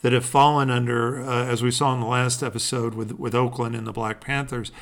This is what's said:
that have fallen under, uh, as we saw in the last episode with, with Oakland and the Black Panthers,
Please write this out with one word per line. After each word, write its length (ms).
that 100
have 140
fallen 460
under, 500
uh, 240
as 160
we 80
saw 240
in 60
the 80
last 340
episode 540
with, 180
with 220
Oakland 400
and 100
the 80
Black 260
Panthers, 520